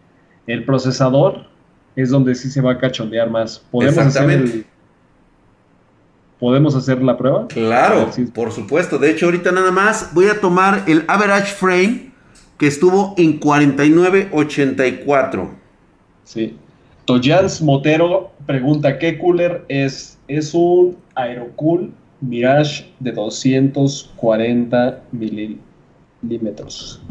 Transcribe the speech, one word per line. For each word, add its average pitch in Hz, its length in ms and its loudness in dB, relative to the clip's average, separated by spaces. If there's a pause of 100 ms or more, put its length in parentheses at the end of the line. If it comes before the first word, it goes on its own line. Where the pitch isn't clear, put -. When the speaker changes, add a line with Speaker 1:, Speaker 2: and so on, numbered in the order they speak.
(480)
Speaker 1:
el 117 160 -6
procesador 131 840 0 (500)
es 131 140 -2
donde 131 260 2
sí 131 140 -8
se 135 120 -2
va 127 100 2
a 123 80 -2
cachondear 113 500 -4
más. 110 300 -4 (100)
Podemos 131 280 2
hacer 147 100 4
Speaker 2:
Exactamente. 135 520 2
Speaker 1:
el, 110 60 -12 (1700)
¿podemos 135 360 2
hacer 131 280 0
la 123 140 2
prueba? 139 320 0
Speaker 2:
Claro, 127 500 2
Speaker 1:
A 117 60 2
ver - 80 -8
si 127 100 -4
Speaker 2:
por 113 280 -6
supuesto. 143 460 -4
De 143 140 4
hecho, 160 140 0
ahorita 175 260 0
nada 185 200 2
más 202 420 0
voy 180 140 6
a 208 120 2
tomar 196 480 2
el 160 200 2
average 202 460 0
frame 185 600 0 (440)
que 147 100 0
estuvo 185 500 2
en 156 220 4
cuarenta 143 460 2
y 151 60 6
nueve 185 400 4
ochenta 139 560 0
y 123 180 -6
cuatro. 131 460 0 (720)
Speaker 1:
Sí. - 340 -8 (480)
Toyans 147 560 2
Motero 156 680 0 (160)
pregunta, 139 500 0
"¿qué 165 220 -4
cooler 175 480 0
es?". 139 500 -6 (100)
Es 147 280 -6
un 175 420 2 (160)
Aerocool 131 800 -4 (300)
Mirage 127 800 0
de 127 120 -6
doscientos 135 1040 -2
cuarenta 120 960 0
mililitros. - 2000 -12